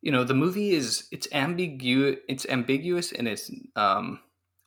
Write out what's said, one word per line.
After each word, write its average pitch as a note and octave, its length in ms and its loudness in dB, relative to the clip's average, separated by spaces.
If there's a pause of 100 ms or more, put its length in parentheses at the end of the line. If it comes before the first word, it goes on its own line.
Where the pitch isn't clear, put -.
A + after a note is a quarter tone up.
you D#3+ 100 -2
know, B2+ 140 6
the C3 80 2
movie F#3 400 2
is, B2 380 0
it's - 160 -8
ambigu-, C#3 880 0 (100)
it's C3+ 200 -6
ambiguous C#3 680 0
in A#2 140 -4
its, G#2 220 -6 (280)
um, G2 420 2 (480)